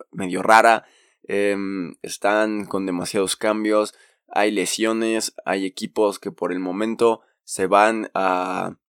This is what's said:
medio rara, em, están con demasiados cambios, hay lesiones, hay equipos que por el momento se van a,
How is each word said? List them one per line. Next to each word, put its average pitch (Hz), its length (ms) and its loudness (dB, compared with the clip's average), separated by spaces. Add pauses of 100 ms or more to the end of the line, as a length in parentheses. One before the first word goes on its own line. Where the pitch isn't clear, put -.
(100)
medio 92 320 -6
rara, 110 440 6 (380)
em, 98 760 -4
están 107 640 -2
con 95 220 -4
demasiados 92 500 -2
cambios, 107 580 0 (340)
hay 104 220 0
lesiones, 110 840 -2 (100)
hay 95 220 -2
equipos 101 520 -2
que 98 140 -10
por 90 200 -6
el 90 60 -4
momento 110 640 0 (240)
se - 220 -4
van 107 480 2
a, 92 640 -2 (120)